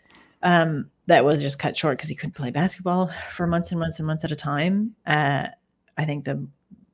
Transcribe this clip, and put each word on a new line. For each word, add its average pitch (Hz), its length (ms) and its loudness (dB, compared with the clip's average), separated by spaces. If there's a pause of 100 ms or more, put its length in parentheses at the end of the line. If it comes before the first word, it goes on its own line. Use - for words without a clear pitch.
(420)
um, 165 480 4 (160)
that 151 200 8
was 147 160 4
just 139 180 -4
cut - 180 -4
short 143 220 0
'cause 156 100 -8
he 151 60 -8
couldn't - 180 -10
play 127 160 -8
basketball 180 640 0 (200)
for 180 140 -4
months 170 240 0
and 170 100 -4
months 165 200 -4
and 156 80 -4
months 156 160 -2
at 156 80 -4
a 147 40 -6
time. 170 600 0 (100)
Uh, 143 440 0 (460)
I 156 100 -2
think 147 200 -4
the, 143 180 -4 (500)